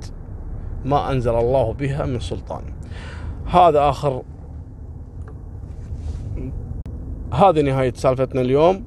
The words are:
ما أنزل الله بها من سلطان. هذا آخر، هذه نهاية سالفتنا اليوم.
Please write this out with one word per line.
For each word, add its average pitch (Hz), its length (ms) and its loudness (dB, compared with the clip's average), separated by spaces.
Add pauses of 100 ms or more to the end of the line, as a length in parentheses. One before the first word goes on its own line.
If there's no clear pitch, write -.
(840)
ما 131 260 2
أنزل 120 240 2
الله 117 380 4
بها 139 320 -2
من 127 140 -2
سلطان. - 420 -6 (840)
هذا 151 440 6
آخر، 135 320 0 (3000)
هذه 156 280 6
نهاية 135 340 2
سالفتنا 131 460 2
اليوم. 156 460 4